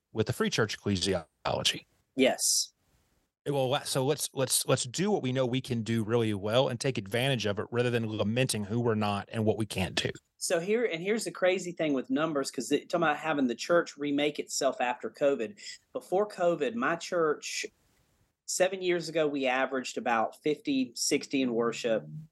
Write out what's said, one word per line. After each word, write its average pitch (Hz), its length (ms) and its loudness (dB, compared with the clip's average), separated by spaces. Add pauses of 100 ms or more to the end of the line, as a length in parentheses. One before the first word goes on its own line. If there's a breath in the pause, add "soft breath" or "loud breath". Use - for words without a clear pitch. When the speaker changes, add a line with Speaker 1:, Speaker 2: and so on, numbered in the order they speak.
(120)
Speaker 1:
with 113 160 0
the 123 60 -2
free 220 160 -2
church - 300 0
ecclesiology. 90 1080 -2 (300)
Speaker 2:
Yes. - 540 2 (760)
Speaker 1:
Well, 139 240 0
la-, 139 140 0
so 131 220 0
let's, 143 280 0
let's, - 340 0
let's 135 180 4
do 165 260 0
what 175 100 2
we 127 100 0
know 131 140 2
we 123 160 0
can 117 220 -2
do 113 200 0
really 110 300 2
well 107 360 2
and 123 100 -4
take 135 180 0
advantage 117 480 0
of 101 140 0
it 98 120 -4
rather 123 180 2
than 117 200 0
lamenting 107 540 0
who 107 160 -2
we're 117 160 2
not 104 360 0
and 113 140 0
what 107 120 4
we 110 80 -2
can't - 300 -4
do. - 160 -2 (260)
Speaker 2:
So 175 220 0
here, 214 260 0
and 165 160 -4
here's 208 240 0
the 170 60 -4
crazy 180 400 0
thing 156 220 0
with 127 160 -2
numbers, 143 420 0
'cause 117 200 -4
it, - 180 0
talking 170 140 2
about 151 140 2
having 147 300 0
the 117 80 0
church 170 420 0
remake 143 420 0
itself - 420 -2
after 123 280 -2
covid. 117 480 0 (360 loud breath)
Before 190 340 0
covid, 165 480 0
my 135 220 0
church, - 680 -2 (800)
seven 185 360 0
years 175 260 0
ago, 160 180 0
we 143 200 -2
averaged 131 520 -2
about 117 440 0
fifty, 139 540 -2
sixty 139 460 0
in 127 120 0
worship. 113 520 0 (260)